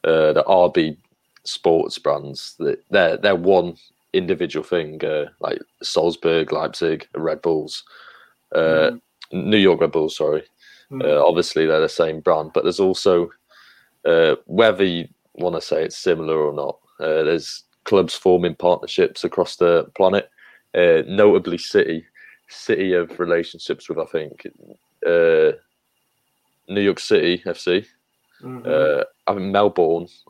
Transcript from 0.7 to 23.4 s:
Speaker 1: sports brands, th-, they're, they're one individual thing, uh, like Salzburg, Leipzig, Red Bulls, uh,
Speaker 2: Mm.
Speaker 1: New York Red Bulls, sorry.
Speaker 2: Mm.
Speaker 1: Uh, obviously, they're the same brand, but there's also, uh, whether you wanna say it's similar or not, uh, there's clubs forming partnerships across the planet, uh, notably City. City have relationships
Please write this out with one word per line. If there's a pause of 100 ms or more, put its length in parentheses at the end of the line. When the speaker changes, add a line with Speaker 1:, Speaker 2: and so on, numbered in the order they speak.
Speaker 1:
sports
brands,
th-, (100)
they're,
they're
one (360)
individual
thing,
uh, (140)
like (220)
Salzburg,
Leipzig,
Red
Bulls, (720)
uh,
Speaker 2:
Mm. (300)
Speaker 1:
New
York
Red
Bulls,
sorry. (460)
Speaker 2:
Mm.
Speaker 1:
Uh,
obviously,
they're
the
same
brand,
but
there's
also, (760)
uh, (100)
whether
you (260)
wanna
say
it's
similar
or
not, (220)
uh,
there's (200)
clubs
forming
partnerships
across
the
planet, (440)
uh,
notably
City. (420)
City
have
relationships